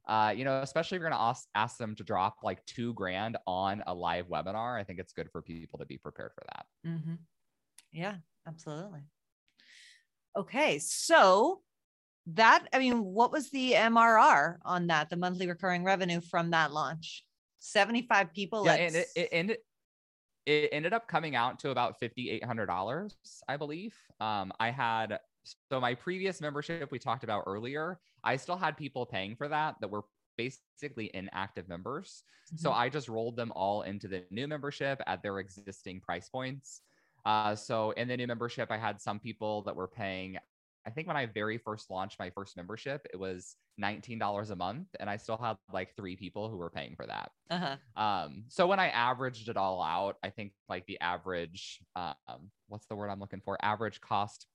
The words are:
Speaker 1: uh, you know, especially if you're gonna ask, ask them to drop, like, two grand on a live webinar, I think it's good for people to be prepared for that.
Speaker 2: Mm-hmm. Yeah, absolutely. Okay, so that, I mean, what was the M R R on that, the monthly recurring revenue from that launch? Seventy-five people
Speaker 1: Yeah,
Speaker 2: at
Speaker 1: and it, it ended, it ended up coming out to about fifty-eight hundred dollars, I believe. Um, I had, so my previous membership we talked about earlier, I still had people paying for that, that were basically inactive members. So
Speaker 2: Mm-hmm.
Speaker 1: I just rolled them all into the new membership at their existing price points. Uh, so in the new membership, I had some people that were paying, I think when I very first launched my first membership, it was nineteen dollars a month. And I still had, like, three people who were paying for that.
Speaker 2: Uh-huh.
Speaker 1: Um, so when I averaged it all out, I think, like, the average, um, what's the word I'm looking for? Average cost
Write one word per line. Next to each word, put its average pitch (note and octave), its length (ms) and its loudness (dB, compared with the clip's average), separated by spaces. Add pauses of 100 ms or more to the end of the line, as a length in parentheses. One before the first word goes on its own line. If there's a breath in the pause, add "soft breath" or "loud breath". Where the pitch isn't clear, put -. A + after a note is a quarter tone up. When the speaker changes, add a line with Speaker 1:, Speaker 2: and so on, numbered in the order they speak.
Speaker 1:
uh, G#2+ 320 6
you B2+ 80 -4
know, C3+ 160 2
especially D#3+ 360 -2
if F3 40 -6
you're E3 80 -2
gonna C#3 120 0
ask, A#2+ 340 0
ask A2 220 0
them G#2+ 180 -6
to - 80 -12
drop, G2 400 0
like, F#2+ 220 -2
two A#2+ 280 -4
grand G2 440 -2 (100)
on F#2+ 400 0
a F2+ 60 -4
live F2 340 0
webinar, G2+ 520 -4
I G2+ 40 -6
think F#2 160 -10
it's - 140 -14
good D#2+ 180 -8
for E2+ 100 -8
people E2 380 -12
to C#2+ 60 -10
be C2 120 -12
prepared - 360 -12
for - 100 -18 (100)
that. - 140 -14 (180)
Speaker 2:
Mm-hmm. E3 300 -6 (760)
Yeah, F#3 260 -6 (280)
absolutely. D#3+ 560 -12 (1300 soft breath)
Okay, G3+ 440 0
so A#3 840 6 (640)
that, A3+ 440 8
I C4+ 80 4
mean, A#3+ 240 4
what G#3 280 4
was D4+ 180 -2
the B3+ 260 4
M A3+ 220 8
R A3+ 220 10
R F3+ 440 8
on F3 240 0
that, D#3 220 4
the E3+ 80 -2
monthly F3+ 300 0
recurring F3 360 0
revenue F3+ 380 2
from E3+ 300 0
that D#3+ 200 6
launch? D3+ 540 -4 (340)
Seventy-five G#3+ 760 4
people G3+ 320 -2
Speaker 1:
Yeah, E3 80 8
Speaker 2:
at D3 60 4
Speaker 1:
and E3 160 2
it, F3 200 2
it E3+ 160 0
ended, F3 260 0 (880)
it D3+ 260 6
ended D#3 220 0
up A3+ 140 -2
coming D#3 280 0
out A#2+ 240 2
to C#3+ 120 -2
about B2 280 2
fifty-eight A#2 440 -4
hundred A#2+ 240 -2
dollars, A2+ 480 -2 (320)
I C3+ 100 -2
believe. D#3 400 -8 (240)
Um, G#2 380 -2
I A2+ 100 2
had, A2+ 500 0 (520)
so C3 100 0
my B2 140 2
previous F#3 440 -4
membership D3 520 -6
we B2 80 -4
talked B2 240 -2
about A2 240 -2
earlier, C#3 520 -4 (240)
I A#2+ 120 2
still F3 220 -4
had D#3+ 200 -2
people C3 280 -4
paying G2+ 300 -4
for C#3+ 120 -6
that, D3+ 340 0
that G#2 80 -4
were G#2 140 -4 (340)
basically B2 800 -8
inactive F#2+ 520 -8
members. G#2+ 560 -10 (320 soft breath)
So D#3+ 140 0
Speaker 2:
Mm-hmm. A2+ 100 2
Speaker 1:
I A#2+ 100 2
just C3 200 -4
rolled A2+ 260 -4
them A#2 200 -4
all G2+ 260 0
into G2+ 260 -8
the F2+ 220 -6
new A#2+ 180 -6
membership C#3 600 -4
at F2+ 160 -4
their G2 160 -2
existing F#2+ 600 -12
price F2 300 -6
points. C3 520 -8 (440)
Uh, G#2+ 300 2
so A2 360 0
in A#2+ 160 -2
the B2 80 -2
new B2 120 -2
membership, A#2 440 -4
I A2 60 0
had G#2+ 240 -4
some G#2+ 180 -4
people G#2+ 440 -4
that G2 120 -6
were F#2 120 -4
paying, F#2+ 500 -6 (480)
I A2 60 -10
think D#3+ 160 -8
when D#3+ 100 -2
I C3+ 80 -2
very G#2+ 320 -4
first G#2+ 320 -10
launched F#2+ 300 -6
my F#2 100 -6
first G2 260 -12
membership, A2 560 -10
it F#2 60 -10
was F#2 400 -8 (200)
nineteen G#2+ 400 -4
dollars G#2 320 -2
a G2+ 60 -6
month. G2+ 320 -4 (120)
And G2+ 100 -6
I G#2 80 -4
still A2 200 -6
had, A2+ 200 -4 (160)
like, F#2 220 -6
three F#2+ 200 -8
people G2+ 340 -8
who A2+ 80 -8
were E2+ 120 -6
paying C#2 260 -8
for A#1+ 100 -10
that. G#1 260 -8 (180)
Speaker 2:
Uh-huh. D#3+ 280 -4 (240)
Speaker 1:
Um, F#2+ 460 -2
so E3+ 180 4
when F#3+ 140 4
I F3+ 100 4
averaged A#2+ 600 0
it A2+ 80 -4
all F#2+ 260 2
out, F#2 400 0
I F#2+ 60 -6
think, G2+ 240 -10 (160)
like, F#2 160 -6
the G2 160 -8
average, F2 840 -4 (120)
um, D#2 560 -10 (160)
what's G#2 200 -14
the A2 80 -10
word G#2 140 -6
I'm G2 100 -8
looking G2 220 -12
for? G2 220 -4
Average G#2+ 380 -2
cost - 540 -2